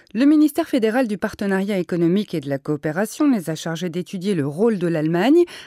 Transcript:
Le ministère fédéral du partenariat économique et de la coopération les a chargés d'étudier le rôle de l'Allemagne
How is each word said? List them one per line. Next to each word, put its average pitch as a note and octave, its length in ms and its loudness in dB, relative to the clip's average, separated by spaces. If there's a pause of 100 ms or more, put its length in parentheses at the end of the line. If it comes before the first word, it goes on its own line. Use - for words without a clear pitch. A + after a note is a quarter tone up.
(120)
Le A#3+ 140 2
ministère D4+ 420 4
fédéral A3+ 400 0
du G#3 80 -4
partenariat G3 600 -2
économique F3 560 0
et D#3+ 60 -2
de C#3 100 -8
la C#3 80 -2
coopération D#3+ 720 -2
les G3+ 180 0
a D#3+ 60 -2
chargés E3 340 -6
d'étudier F3+ 460 -4
le C#3+ 120 0
rôle G3 320 0
de E3+ 100 0
l'Allemagne E3+ 560 2 (220)